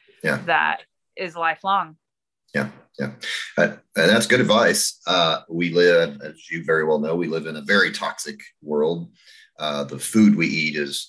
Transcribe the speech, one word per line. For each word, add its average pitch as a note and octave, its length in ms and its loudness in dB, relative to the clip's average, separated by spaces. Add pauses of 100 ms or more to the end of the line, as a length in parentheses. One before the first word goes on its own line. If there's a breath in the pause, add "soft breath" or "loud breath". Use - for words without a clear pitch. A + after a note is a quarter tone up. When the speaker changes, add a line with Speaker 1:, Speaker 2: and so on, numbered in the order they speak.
(240 soft breath)
Speaker 1:
Yeah. D#2+ 220 -2
Speaker 2:
that D#3 360 0 (340)
is E3+ 200 -10
lifelong. E3 600 -4 (580)
Speaker 1:
Yeah, - 140 -2 (320)
yeah. - 120 -6 (460 loud breath)
Uh, - 200 0 (180)
and E2 140 4
that's G#2+ 180 4
good A#2+ 140 4
advice. G#2 680 2
Uh, E2+ 320 0 (100)
we E2+ 220 -2
live, E2+ 500 4
as D#2 300 -16
you E2 140 -8
very D#2+ 180 0
well D#2 160 2
know, D#2+ 160 -2
we F2 120 -2
live D#2+ 200 -4
in D#2 80 -10
a D2+ 60 -10
very F#2+ 320 2
toxic - 480 -8 (200)
world. D#2 480 -2 (480 soft breath)
Uh, D2 280 -4
the C#2 120 -12
food G#2+ 380 4
we E2 120 0
eat D2+ 280 -2
is C#2+ 340 -6